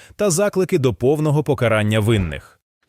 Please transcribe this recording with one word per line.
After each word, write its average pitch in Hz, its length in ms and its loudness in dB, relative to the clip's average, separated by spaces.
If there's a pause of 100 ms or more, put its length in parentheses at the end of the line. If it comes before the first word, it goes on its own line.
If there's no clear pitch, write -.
(160)
та 208 140 -2
заклики 190 480 0
до 127 160 0
повного 147 500 0
покарання 110 560 0
винних. 101 560 -2 (340)